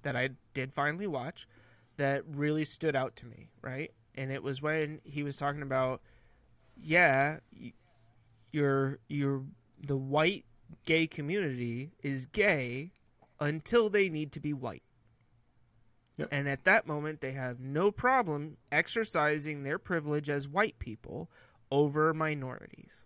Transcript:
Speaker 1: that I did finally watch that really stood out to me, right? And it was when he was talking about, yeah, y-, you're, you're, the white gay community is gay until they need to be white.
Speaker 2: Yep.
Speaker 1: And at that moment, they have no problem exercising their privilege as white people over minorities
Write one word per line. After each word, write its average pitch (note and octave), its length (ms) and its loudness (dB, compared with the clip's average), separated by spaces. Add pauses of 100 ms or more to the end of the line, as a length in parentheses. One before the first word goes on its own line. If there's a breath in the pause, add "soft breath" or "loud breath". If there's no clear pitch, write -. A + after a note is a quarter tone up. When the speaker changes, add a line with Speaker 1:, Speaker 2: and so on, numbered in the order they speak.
Speaker 1:
that C#3 120 -4
I C3 140 0 (240)
did C3+ 180 -4
finally D#3 360 -2
watch C#3+ 400 -6 (500 soft breath)
that C#3 280 2
really D3+ 380 0
stood D3 320 -2
out C3 220 -2
to - 80 -18
me, A2+ 240 -20 (120)
right? C3+ 300 -8 (240)
And C3+ 160 -6
it C3+ 100 -4
was C3 200 -4
when D3+ 420 -2
he C#3+ 180 -6
was C#3+ 140 -4
talking C#3+ 260 -2
about, C3 400 0 (760 soft breath)
yeah, D#3 640 4 (140)
y-, - 200 -14 (800)
you're, C#3 460 2 (100)
you're, C#3 340 0 (420)
the C#3 120 0
white D3 480 2 (400)
gay D#3+ 220 4
community C#3+ 840 -4 (100)
is C3+ 240 -4
gay D3 680 0 (480)
until D#3+ 480 2
they G3 180 4
need D#3 240 -4
to D#3 80 -10
be D3 140 -2
white. A#2+ 300 -6 (1300)
Speaker 2:
Yep. - 160 -6
Speaker 1:
And C#3+ 160 -2
at C#3 160 -4
that F#3+ 240 4
moment, D3+ 340 -4
they C3+ 120 -6
have B2+ 260 -6
no D3 320 2
problem E3+ 680 0 (140)
exercising D3+ 920 0
their D3 140 -4
privilege D3 520 -2
as D3 180 -2
white G3 320 0
people - 500 -10 (400 soft breath)
over D3+ 440 4
minorities D3+ 920 -6